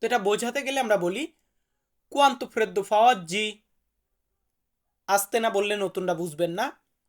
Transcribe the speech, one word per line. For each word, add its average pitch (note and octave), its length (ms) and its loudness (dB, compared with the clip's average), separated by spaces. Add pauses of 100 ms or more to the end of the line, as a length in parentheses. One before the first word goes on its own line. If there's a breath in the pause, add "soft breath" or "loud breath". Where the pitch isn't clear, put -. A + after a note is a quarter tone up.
তো A3+ 60 -2
এটা A#3+ 120 2
বোঝাতে A3 440 -2
গেলে C4+ 180 -2
আমরা G#3+ 160 2
বলি, F#3+ 360 -4 (800)
"Quanto C4 400 2
freddo G3+ 300 -2
fa G#3 160 2 (160)
oggi?" F#3+ 320 -4 (1600)
আস্তে G3+ 340 0
না A3+ 100 0
বললে G#3 260 0
নতুনরা F#3 380 -2
বুঝবেন E3 360 -4
না। G3+ 160 -4 (420)